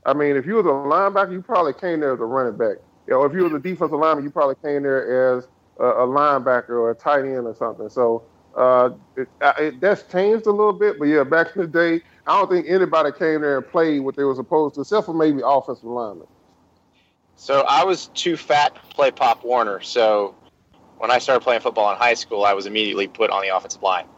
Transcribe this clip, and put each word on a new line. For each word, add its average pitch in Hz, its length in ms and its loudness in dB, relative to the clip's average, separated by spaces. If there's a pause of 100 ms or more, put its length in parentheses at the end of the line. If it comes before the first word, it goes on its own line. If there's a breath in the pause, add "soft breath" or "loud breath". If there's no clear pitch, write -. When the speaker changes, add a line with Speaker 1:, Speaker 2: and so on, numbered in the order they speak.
Speaker 1:
I 127 80 2
mean, 147 240 0
if 127 80 -4
you 196 100 -4
was 214 100 2
a 170 40 2
linebacker, 185 640 0
you 185 80 -10
probably 175 320 0
came 175 260 -4
there 143 140 0
as 120 80 -6
a 113 40 -4
running 120 320 -2
back. 110 200 -2 (300)
You - 80 -2
know, 135 100 4
if 143 80 0
you 185 100 0
was 170 100 0
a 147 60 -4
defensive 160 400 -4
lineman, 156 240 0
you 147 80 -8
probably 139 320 0
came 143 200 -4
there 131 540 0
as 123 120 -12 (320)
a, 120 40 0
a 123 220 2
linebacker 131 640 0
or 117 220 0
a 117 40 -4
tight 143 300 -2
end 131 200 -6
or 113 80 -8
something. 110 360 -8
So, 117 340 0 (320)
uh, 127 360 4 (260)
it, 131 100 -8 (140)
uh, 143 180 2
it, 139 220 -4
that's 190 220 0
changed 214 440 0
a 214 40 2
little 208 200 2
bit. 196 260 0
But 147 120 0
yeah, 147 160 4
back 165 320 0
in 196 60 -2
the 165 40 -6
day, 165 340 0 (240 soft breath)
I 170 140 2
don't 185 100 -2
think 175 200 0
anybody 160 420 2
came 156 300 -2
there 143 160 0
and 127 100 -6
played 160 320 0
what 135 160 -4
they 143 80 -2
were 135 120 2
supposed 147 400 -2
to, 143 60 -8
except 208 260 -2
for 170 60 -8
maybe 156 300 0
offensive 131 400 0
linemen. 113 440 -10 (1080)
Speaker 2:
So 139 300 0
I 147 160 4
was 185 300 -2
too 170 240 -4
fat 147 380 2
to - 60 -20 (140)
play 139 160 2
Pop 123 320 0
Warner. 117 380 -2
So 107 540 0 (640)
when 113 120 -2
I 127 80 4
started 123 240 2
playing 120 160 2
football 107 320 0
in 95 60 -4
high 120 160 2
school, 104 320 -2
I 101 80 4
was 98 120 -4
immediately 101 440 -2
put 110 200 0
on 98 120 -2
the 98 120 -4
offensive 92 300 -6
line. 92 220 0 (120)